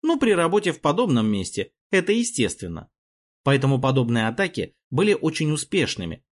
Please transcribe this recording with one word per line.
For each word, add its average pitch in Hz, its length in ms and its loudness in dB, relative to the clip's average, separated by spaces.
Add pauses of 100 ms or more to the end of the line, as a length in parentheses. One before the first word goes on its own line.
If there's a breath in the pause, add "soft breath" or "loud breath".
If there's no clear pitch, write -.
Ну, 311 160 0
при 233 140 2
работе 180 400 2
в - 100 -8
подобном 165 440 2
месте 101 460 -4 (180)
это 190 220 2
естественно. 104 800 -4 (520)
Поэтому 135 380 2
подобные 120 480 0
атаки 170 460 -4 (160)
были 190 240 2
очень 156 360 -2
успешными. 139 800 -4